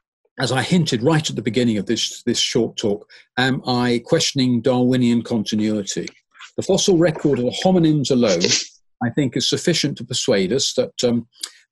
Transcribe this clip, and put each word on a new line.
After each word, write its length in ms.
as 140
I 80
hinted 420
right 260
at 60
the 60
beginning 360
of 100
this, 360
this 160
short 380
talk, 320
am 300
I 380
questioning 560
Darwinian 600
continuity. 840
The 80
fossil 340
record 420
of 60
the 180
hominins 480
alone, 380
I 60
think, 260
is 140
sufficient 480
to 80
persuade 480
us 220
that, 180
um, 240